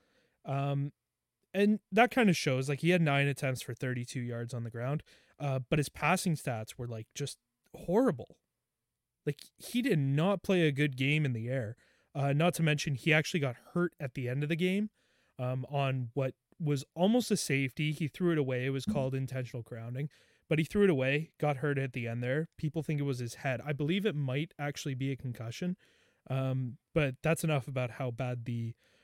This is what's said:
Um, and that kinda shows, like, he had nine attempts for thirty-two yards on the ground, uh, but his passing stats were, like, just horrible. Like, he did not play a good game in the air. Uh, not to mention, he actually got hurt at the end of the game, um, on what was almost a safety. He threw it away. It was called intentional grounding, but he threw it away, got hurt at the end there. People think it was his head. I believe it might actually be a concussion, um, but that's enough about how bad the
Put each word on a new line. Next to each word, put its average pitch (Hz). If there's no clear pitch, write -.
Um, 143
and 208
that 226
kinda 214
shows, 135
like, 139
he 165
had 180
nine 139
attempts 131
for -
thirty-two 123
yards 120
on 120
the 113
ground, 127
uh, 135
but 151
his 143
passing 170
stats 113
were, 123
like, 113
just -
horrible. 190
Like, -
he -
did 220
not 151
play 175
a 151
good 139
game 147
in 131
the 113
air. 120
Uh, 139
not 165
to 165
mention, 151
he 151
actually 156
got 131
hurt 175
at 143
the 127
end 135
of 147
the 170
game, 185
um, 127
on 135
what 131
was 143
almost 220
a 202
safety. 139
He 151
threw 175
it 165
away. 127
It 135
was 135
called 135
intentional 131
grounding, 123
but 156
he 165
threw 208
it 196
away, 143
got 147
hurt 143
at 135
the 117
end 120
there. 139
People 156
think 151
it 143
was 139
his 120
head. 127
I 147
believe 156
it 180
might 139
actually 143
be 135
a 135
concussion, 127
um, 131
but 139
that's 160
enough 156
about 127
how 127
bad 123
the 117